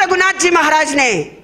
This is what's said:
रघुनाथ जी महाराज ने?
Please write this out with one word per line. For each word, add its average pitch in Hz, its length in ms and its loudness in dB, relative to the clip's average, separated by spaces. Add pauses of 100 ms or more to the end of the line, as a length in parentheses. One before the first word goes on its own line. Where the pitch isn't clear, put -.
रघुनाथ 370 280 0
जी 359 180 0
महाराज 302 440 0
ने? 262 160 0 (340)